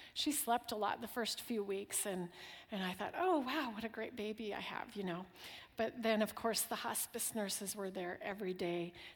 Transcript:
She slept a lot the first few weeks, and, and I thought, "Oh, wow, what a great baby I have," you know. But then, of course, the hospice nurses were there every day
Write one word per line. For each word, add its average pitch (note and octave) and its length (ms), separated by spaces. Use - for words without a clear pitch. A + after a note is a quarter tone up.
She - 180
slept A#3+ 400
a A3 40
lot G#3 260
the G#3+ 60
first - 340
few A3 200
weeks, G3 440
and, F3+ 220
and F#3+ 120
I F#3 100
thought, F#3+ 260
"Oh, E4+ 220
wow, B3+ 340
what A3 100
a A3+ 40
great A3 280
baby G#3+ 380
I - 60
have," - 340
you G3+ 80
know. F3+ 240
But A#3 260
then, G#3+ 200
of G#3 120
course, A3+ 280
the - 140
hospice - 580
nurses G3 400
were G3 160
there F#3 320
every G3 320
day F3 380